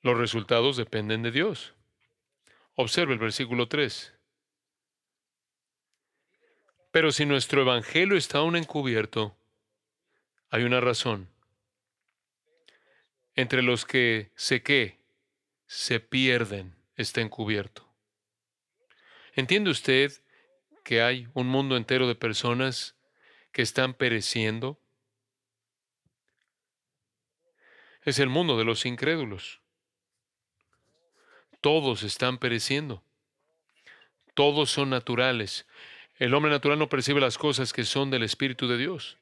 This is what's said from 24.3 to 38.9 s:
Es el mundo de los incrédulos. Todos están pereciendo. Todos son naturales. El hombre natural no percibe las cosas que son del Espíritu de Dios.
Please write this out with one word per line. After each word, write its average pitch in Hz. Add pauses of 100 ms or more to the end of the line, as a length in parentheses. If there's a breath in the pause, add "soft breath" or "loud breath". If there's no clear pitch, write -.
Es 131
el 139
mundo 143
de 113
los 113
incrédulos. 123 (2000 soft breath)
Todos 139
están 123
pereciendo. 127 (1300 soft breath)
Todos 143
son 139
naturales. 123 (540 loud breath)
El 127
hombre 151
natural 143
no 151
percibe 143
las 127
cosas 131
que 117
son 139
del 127
Espíritu 127
de 120
Dios. 156